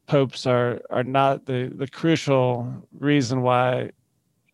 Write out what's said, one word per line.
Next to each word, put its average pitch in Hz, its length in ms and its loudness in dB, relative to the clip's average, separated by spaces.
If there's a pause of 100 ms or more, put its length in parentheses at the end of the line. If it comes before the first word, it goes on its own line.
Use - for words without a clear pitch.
popes 135 400 0
are, 123 340 0 (100)
are 123 140 -2
not 135 420 0
the, 127 280 -4
the 135 140 -8
crucial 127 840 0 (260)
reason 135 440 0
why. 123 480 0 (640)